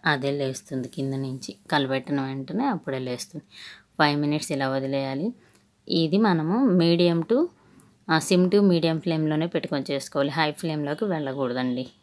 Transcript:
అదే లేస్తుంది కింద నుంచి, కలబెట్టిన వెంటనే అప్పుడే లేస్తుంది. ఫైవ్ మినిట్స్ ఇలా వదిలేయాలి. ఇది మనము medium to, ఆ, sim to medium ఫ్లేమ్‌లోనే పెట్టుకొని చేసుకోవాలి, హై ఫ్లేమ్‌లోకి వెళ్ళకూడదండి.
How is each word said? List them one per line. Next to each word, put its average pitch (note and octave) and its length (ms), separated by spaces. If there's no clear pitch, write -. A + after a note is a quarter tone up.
అదే C#3 260
లేస్తుంది C3 560
కింద C3+ 200
నుంచి, C3 260
కలబెట్టిన C3+ 560
వెంటనే C3+ 360
అప్పుడే C3+ 340
లేస్తుంది. B2 360
ఫైవ్ D3 240
మినిట్స్ D3 340
ఇలా C3+ 200
వదిలేయాలి. C3+ 520
ఇది E3 400
మనము E3+ 280
medium E3+ 400
to, B3 60
ఆ, D#3+ 100
sim F3+ 160
to G#3 60
medium D#3+ 340
ఫ్లేమ్‌లోనే D#3 520
పెట్టుకొని D3 360
చేసుకోవాలి, C#3 460
హై D#3 100
ఫ్లేమ్‌లోకి D3+ 520
వెళ్ళకూడదండి. B2+ 720